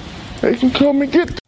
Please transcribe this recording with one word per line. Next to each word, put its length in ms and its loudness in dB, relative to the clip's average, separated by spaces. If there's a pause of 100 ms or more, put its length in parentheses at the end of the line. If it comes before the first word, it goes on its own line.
(420)
They 140 4
can 160 2
come 300 2
and 100 -2
get 360 0